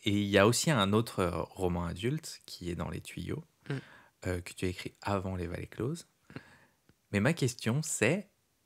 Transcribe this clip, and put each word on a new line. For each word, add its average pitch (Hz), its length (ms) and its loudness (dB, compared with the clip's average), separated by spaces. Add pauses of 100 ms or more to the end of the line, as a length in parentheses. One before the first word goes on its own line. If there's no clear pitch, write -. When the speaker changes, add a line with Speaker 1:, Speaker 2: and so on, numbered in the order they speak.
Speaker 1:
Et 104 60 4
il 104 180 2
y 98 80 8
a 98 100 10
aussi 123 240 4
un 101 220 4
autre, 117 260 2
euh, 87 120 2
roman 87 540 -2
adulte 107 600 -6
qui - 240 -10
est 87 60 -4
dans 85 140 -6
les - 120 -8
tuyaux, - 420 -8 (260)
Speaker 2:
Mm. 143 40 -4 (540)
Speaker 1:
euh, 90 120 -2
que - 140 -12
tu - 120 -10
as 90 40 2
écrit - 320 -8
avant 95 340 -2
Les 87 120 -4
Vallées 85 200 -8
Closes. 147 400 -6 (220)
Speaker 2:
Mm. - 40 -20 (760)
Speaker 1:
Mais 104 80 2
ma 131 140 2
question, 135 500 -2
c'est, 156 460 0 (360)